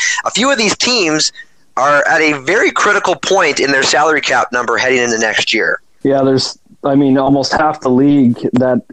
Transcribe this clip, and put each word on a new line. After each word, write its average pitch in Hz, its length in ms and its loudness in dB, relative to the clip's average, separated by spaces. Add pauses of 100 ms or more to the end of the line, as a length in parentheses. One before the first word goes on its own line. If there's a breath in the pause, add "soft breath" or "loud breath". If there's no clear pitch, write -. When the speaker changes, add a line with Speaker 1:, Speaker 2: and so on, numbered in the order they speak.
(260 loud breath)
Speaker 1:
a - 60 -4
few 240 200 -2
of 269 60 0
these 214 180 -2
teams 170 560 -2 (460 loud breath)
are 143 300 2
at 156 140 2
a 151 180 0
very 185 320 0
critical 196 460 0
point 180 420 0
in 135 100 0
their 135 140 0
salary 151 380 0
cap 120 320 -2
number 120 240 -2
heading 127 220 0
into 120 200 0
next 110 340 -2
year. 95 280 -2 (220)
Speaker 2:
Yeah, 135 180 2
there's, 135 360 0 (280)
I 143 100 0
mean, 139 220 4
almost 139 340 0
half 151 300 -2
the 131 80 -2
league 131 480 4 (160)
that 127 400 0